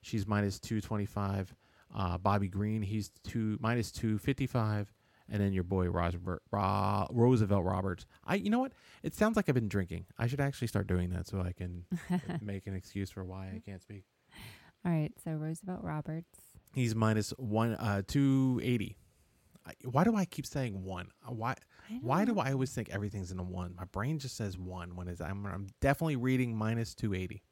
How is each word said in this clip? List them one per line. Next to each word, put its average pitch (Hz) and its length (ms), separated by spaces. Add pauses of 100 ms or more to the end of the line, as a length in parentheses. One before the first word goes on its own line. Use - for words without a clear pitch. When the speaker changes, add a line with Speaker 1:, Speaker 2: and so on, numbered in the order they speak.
Speaker 1:
She's 101 260
minus 104 320
two 110 220
twenty-five. 101 720 (420)
Uh, 90 220
Bobby 101 320
Green, 104 320
he's 104 300 (120)
two, 107 380
minus 113 300
two 107 260
fifty-five. 110 760 (360)
And 104 120
then 98 100
your 92 140
boy 92 220
Rosber-, 90 520 (140)
Ro-, 98 580
Roosevelt 110 540
Roberts. 95 400 (200)
I, - 100
you 202 140
know 233 100
what? 262 120 (320)
It - 100
sounds 214 220
like 202 140
I've 131 60
been 117 120
drinking. 90 380 (120)
I 113 100
should 135 120
actually 139 300
start 98 180
doing 90 220
that 87 180
so 95 140
I 90 100
can 87 320 (300)
Speaker 2:
<laughs> 156 280
Speaker 1:
make 101 260
an 98 80
excuse 95 340
for 95 160
why 95 280
I 110 120
can't 95 160
speak. 101 220 (800)
Speaker 2:
All 175 80
right, 156 180 (100)
so 165 100
Roosevelt 160 520
Roberts. 156 560 (340)
Speaker 1:
He's 120 220
minus 110 360
one, 113 440
uh, 101 320
two 135 560
eighty. 117 320 (680)
I, - 80 (100)
why 127 220
do 226 100
I 202 80
keep - 220
saying 117 360
one? 92 280 (180)
Uh, 123 60
why, 113 180
Speaker 2:
I - 420
don't 240 100
Speaker 1:
why 147 200
do 226 120
Speaker 2:
know. 190 60
Speaker 1:
I 135 120
always 131 180
think - 180
everything's 98 420
in 92 80
a 90 40
one? 90 320
My 92 80
brain 120 360
just 135 180
says 98 200
one 90 380
when 90 140
it's, 87 100
I'm, 95 260
I'm 98 220 (140)
definitely 143 340
reading 123 400
minus 110 400
two 107 180
eighty. 92 380